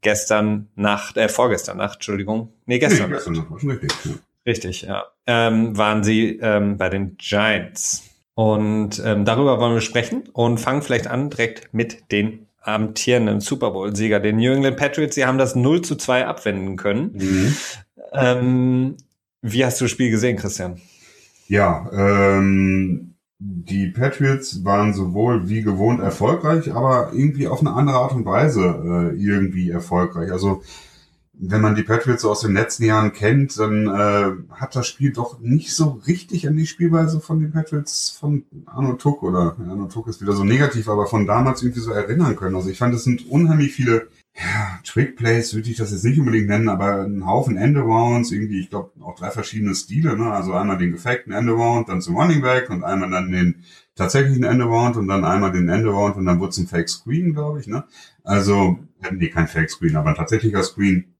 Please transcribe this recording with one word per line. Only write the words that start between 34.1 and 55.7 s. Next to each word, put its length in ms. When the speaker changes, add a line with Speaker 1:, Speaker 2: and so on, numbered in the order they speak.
Speaker 2:
hat 240
das 120
Spiel 260
doch 260
nicht 340
so 320
richtig 400
an 120
die 100
Spielweise 540
von 180
den 140
Patriots 560
von 240
Arno 300
Tuck 280
oder, 340
ja, 140
Arno 140
Tuck 240
ist 120
wieder 120
so 100
negativ, 460
aber 180
von 180
damals 380
irgendwie 160
so 120
erinnern 440
können. 220
Also 120
ich 80
fand, 160
es 120
sind 240
unheimlich 420
viele, 380
ja, 500
Trick-Plays 680
würde 160
ich 80
das 140
jetzt 120
nicht 160
unbedingt 280
nennen, 220
aber 340
ein 220
Haufen 320
Endarounds, 720
irgendwie, 280
ich 100
glaub, 320
auch 140
drei 160
verschiedene 440
Stile, 420
ne? 140
Also 220
einmal 240
den 140
gefakten 420
Endaround, 560
dann 100
zum 160
Running 260
Back 280
und 140
einmal 260
dann 220
den 320
tatsächlichen 480
Endaround 540
und 100
dann 180
einmal 260
den 160
Endaround 480